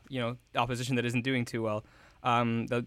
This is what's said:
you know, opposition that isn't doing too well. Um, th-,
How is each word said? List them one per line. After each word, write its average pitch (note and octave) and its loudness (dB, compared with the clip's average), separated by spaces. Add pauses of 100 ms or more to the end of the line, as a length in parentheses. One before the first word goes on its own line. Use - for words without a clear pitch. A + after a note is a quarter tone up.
you C3 -4
know, A#2+ -2 (180)
opposition B2 0
that A#2 2
isn't A#2+ 0
doing B2+ 0
too A#2 -4
well. G#2+ -2 (380)
Um, A#2 2
th-, A#2+ 0